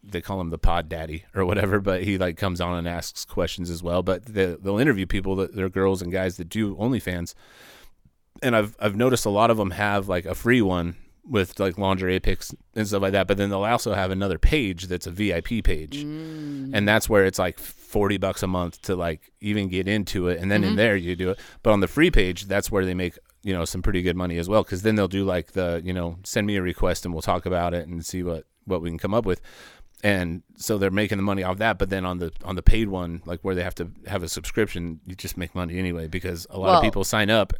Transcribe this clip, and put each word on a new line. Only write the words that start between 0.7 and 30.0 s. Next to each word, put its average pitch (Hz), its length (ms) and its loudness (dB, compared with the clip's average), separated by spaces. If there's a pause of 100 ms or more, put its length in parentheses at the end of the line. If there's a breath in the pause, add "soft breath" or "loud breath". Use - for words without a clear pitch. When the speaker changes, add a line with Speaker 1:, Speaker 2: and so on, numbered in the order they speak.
Speaker 1:
daddy 80 360 -8 (100)
or 98 100 2
whatever, 98 340 2
but 95 240 0
he, 95 140 0
like, 90 200 0
comes 90 220 -2
on 87 180 -2
and 85 100 -4
asks - 380 -8
questions 87 440 -4
as 85 120 -6
well. 87 220 0
But 90 220 -2
they, 95 360 0
they'll 98 180 0
interview 117 260 2
people 95 320 -2
that, 95 180 -2
they're 95 140 -2
girls 95 320 2
and 87 100 -6
guys 92 260 -2
that 85 120 -10
do 104 260 -2
OnlyFans. 92 580 -4 (1080 soft breath)
And 123 140 2
I've, 107 240 2
I've 107 160 0
noticed 123 300 2
a 107 40 2
lot 107 220 4
of 110 80 4
'em 95 120 0
have, 101 380 0
like, 90 160 0
a 80 100 -4
free 123 260 4
one 90 340 2 (300)
with, 104 320 0
like, 95 200 0
lingerie 92 420 2
pics - 340 0 (220)
and 110 100 0
stuff 98 160 0
like 95 120 2
that, 95 140 4
but 98 100 2
then 101 120 0
they'll 98 140 0
also 113 300 0
have 95 180 0
another 95 260 0
page 95 500 2
that's 90 200 -6
a 87 40 -8
V 98 220 0
I 82 60 0
P 107 220 -4
page. 90 420 -2
Speaker 2:
Mm. 151 680 -8
Speaker 1:
And 104 120 2
that's 107 220 4
where 104 160 6
it's, 95 160 0
like, 90 200 -2
forty - 580 -2
bucks 95 260 -2
a 98 40 -2
month 90 340 -2
to, 95 160 -2
like, 85 420 -4
even 104 300 -2
get 92 180 -2
into 98 400 0
it, 87 140 0
and 95 100 -2
then 104 140 4
in 101 60 2
Speaker 2:
Mm-hmm. - 60 0
Speaker 1:
there 107 200 4
you 87 180 -2
do 92 140 -2
it. 98 100 -4 (220 loud breath)
But 110 100 4
on 104 80 6
the 95 80 4
free 160 240 4
page, 92 360 2
that's 98 220 0
where 101 140 0
they 90 100 0
make, 90 240 -4 (260)
you 98 100 -2
know, 87 100 0
some 92 180 -4
pretty 95 200 2
good 87 160 0
money 87 200 -2
as 85 120 -4
well, 107 160 4
'cause 92 160 -6
then 110 140 4
they'll 101 120 4
do, 95 160 0
like, 90 300 -2
the, 87 320 0
you 90 80 -2
know, 87 320 -4
"Send 107 200 -2
me 104 120 0
a 95 40 0
request 90 440 0
and 90 80 -4
we'll 80 80 -6
talk 90 240 -2
about 87 280 0
it 85 140 -4
and 85 180 -8
see 92 180 -6
what, 82 200 -4 (220)
what 90 160 -2
we 85 80 -4
can 82 80 -6
come 98 160 -4
up 113 120 0
with." 90 140 0 (640 loud breath)